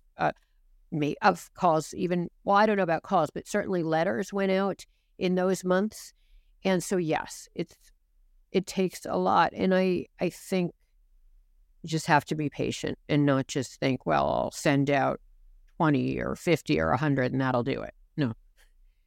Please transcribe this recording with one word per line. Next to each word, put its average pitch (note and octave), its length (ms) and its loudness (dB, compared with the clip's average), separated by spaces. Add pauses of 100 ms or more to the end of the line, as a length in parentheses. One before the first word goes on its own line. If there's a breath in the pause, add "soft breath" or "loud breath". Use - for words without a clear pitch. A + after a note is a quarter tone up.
(180)
uh, D#3+ 140 0 (600)
may-, D3+ 300 -2
of F#3 320 2
calls D#3+ 400 0
even. F3 360 -2 (140)
Well, G3+ 140 2
I G#3 80 6
don't G#3+ 120 2
know F#3+ 60 2
about E3 200 -2
calls, F3 300 0
but - 140 -10
certainly F#3+ 360 -2
letters E3+ 500 0
went G3 180 0
out F#3+ 340 0 (320)
in F#3 180 0
those F#3 280 0
months. F#3 500 0 (520)
And F#3 180 2
so, G3 140 -2
yes, - 580 -4
it's, - 200 -8 (760)
it F#3+ 160 0
takes - 380 -4
a - 120 -4
lot. F3+ 380 2
And F#3+ 180 2
I, F#3 340 2 (120)
I F3+ 100 0
think F3+ 420 -4 (1080)
you E3 80 -12
just D#3 180 -4
have D3 180 6
to E3 100 -4
be D3+ 140 -2
patient - 480 -4 (120)
and D3 160 4
not C3+ 220 2
just - 320 -6
think, C3 260 -2
"Well, C#3+ 240 2
I'll - 220 0
send C#3 380 0
out C3 300 0 (560)
twenty C3+ 420 2
or - 180 -4
fifty D#3 440 0
or D#3+ 120 2
a C#3 60 2
hundred C3+ 360 0
and C3 80 0
that'll B2+ 220 0
do B2+ 180 -4
it." - 120 -12 (220)
No. B2+ 180 0 (720 soft breath)